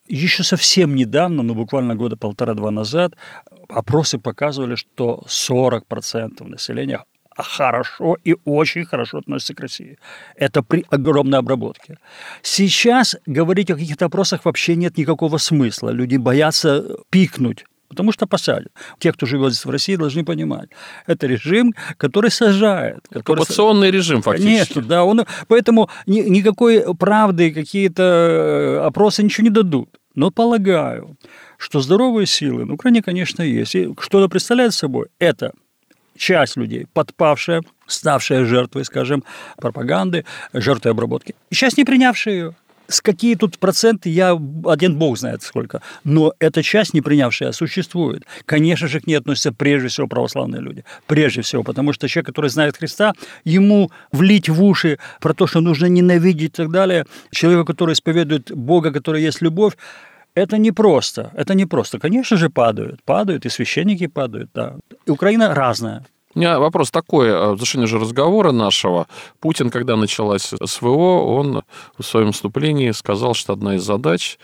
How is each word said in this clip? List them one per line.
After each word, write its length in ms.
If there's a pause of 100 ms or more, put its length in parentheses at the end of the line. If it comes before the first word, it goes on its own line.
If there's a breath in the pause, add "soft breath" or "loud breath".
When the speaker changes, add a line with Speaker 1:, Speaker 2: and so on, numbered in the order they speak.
Speaker 1:
ещё 360
совсем 520
недавно, 480
ну, 120
буквально 400
года 200
полтора-два 560
назад, 440 (520 loud breath)
опросы 500
показывали, 580
что 520
сорок 600
процентов 600
населения 560 (320)
хорошо 800 (120)
и 80 (100)
очень 400
хорошо 320
относятся 380
к 40
России. 380 (400 loud breath)
Это 260
при 260
огромной 500
обработке. 580 (440 loud breath)
Сейчас 840
говорить 460
о 40
каких-то 300
опросах 400
вообще 300
нет 220
никакого 400
смысла. 520
Люди 280
боятся 800 (120)
пикнуть. 560 (240)
Потому 240
что 140
посадят. 440 (280 loud breath)
Те, 120
кто 140
живёт 280
в 160
России, 280
должны 260
понимать, 460 (380 loud breath)
это 200
режим, 460 (240 loud breath)
который 340
сажает, 680 (100)
который 300
са- 40
Speaker 2:
Оккупационный 480
режим, 300
фактически. 320 (200)
Speaker 1:
Конечно, 100
да. 200
Он, 220 (220 loud breath)
поэтому 420 (180 loud breath)
ни-, 220
никакой 680
правды, 560
какие-то, 520
э, 840
опросы 380
ничего 220
не 40
дадут. 400 (260)
Но 160
полагаю, 840 (400 loud breath)
что 240
здоровые 460
силы 380
на 80
Украине, 280
конечно, 420
есть. 320
И 140 (100)
что 200
она 80
представляет 460
собой? 340 (120)
Это 320 (680)
часть 400
людей, 360
подпавшая, 720 (240)
ставшая 580
жертвой, 400
скажем, 380 (340 loud breath)
пропаганды, 680 (280 loud breath)
жертвой 380
обработки. 420 (160)
И 60
часть, 220
не 80
принявшая 500
её. 180 (380)
С 100
какие 340
тут 240
проценты, 500
я, 260 (300)
один 320
бог 220
знает 240
сколько. 380 (220 loud breath)
Но 360
эта 240
часть, 320
не 60
принявшая, 500
существует. 720 (240 loud breath)
Конечно 400
же, 120
к 60
ней 80
относятся 400
прежде 360
всего 180
православные 520
люди. 240 (220 loud breath)
Прежде 380
всего, 200
потому 300
что 140
человек, 180
который 240
знает 280
Христа, 360 (300 loud breath)
ему 480 (200 loud breath)
влить 380
в 140
уши 340 (240 loud breath)
про 140
то, 100
что 160
нужно 240
ненавидеть 560 (120)
и 100
так 80
далее, 340 (240 loud breath)
человеку, 360
который 280
исповедует 580
Бога, 400
который 300
есть 220
любовь, 340 (560 loud breath)
это 240
непросто. 800
Это 180
непросто. 460
Конечно 380
же, 120
падают. 540
Падают, 420
и 40
священники 580
падают, 480
да. 220 (280)
И 60
Украина 420
разная. 520 (300)
Speaker 2:
У 40
меня 200
вопрос 320
такой, 360
э, 260
в 20
завершении 320
же 100
разговора 540
нашего. 560 (320 loud breath)
Путин, 320
когда 240
началась 580
С 280
В 60
О, 480
он 280 (340 loud breath)
в 80
своём 220
выступлении 640
сказал, 420
что 200
одна 220
из 80
задач, 600